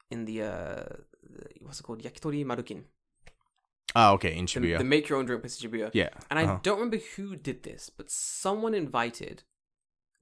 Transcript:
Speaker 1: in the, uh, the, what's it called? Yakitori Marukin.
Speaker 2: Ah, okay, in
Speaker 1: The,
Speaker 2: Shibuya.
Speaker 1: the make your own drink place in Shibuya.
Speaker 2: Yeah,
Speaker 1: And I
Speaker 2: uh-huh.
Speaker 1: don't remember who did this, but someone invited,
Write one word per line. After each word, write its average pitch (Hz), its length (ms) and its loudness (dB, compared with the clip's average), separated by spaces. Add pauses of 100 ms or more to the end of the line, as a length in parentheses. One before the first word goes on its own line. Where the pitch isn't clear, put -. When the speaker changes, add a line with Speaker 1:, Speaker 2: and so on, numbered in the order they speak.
(100)
Speaker 1:
in 117 140 -6
the, 110 180 -4
uh, 92 420 -4 (440)
the, - 200 -16 (120)
what's - 200 -12
it - 20 -12
called? 113 200 -12
Yakitori 143 420 -2
Marukin. 123 400 -4 (1080)
Speaker 2:
Ah, 110 180 10
okay, 95 240 2
in 87 100 -2
Speaker 1:
The, - 60 -2
Speaker 2:
Shibuya. 85 260 2
Speaker 1:
the 123 60 2
make 147 240 4
your 143 100 2
own 131 80 0
drink 117 160 -2
place - 200 -10
in 117 80 -8
Shibuya. 110 220 -2
Speaker 2:
Yeah, 95 180 4 (200)
Speaker 1:
And 147 80 0
I 160 60 6
Speaker 2:
uh-huh. 98 180 2
Speaker 1:
don't 202 160 2
remember 226 200 0 (180)
who 196 200 -8
did 143 280 -6
this, - 260 -14
but - 200 -14
someone 220 640 -2
invited, 131 680 -2 (800)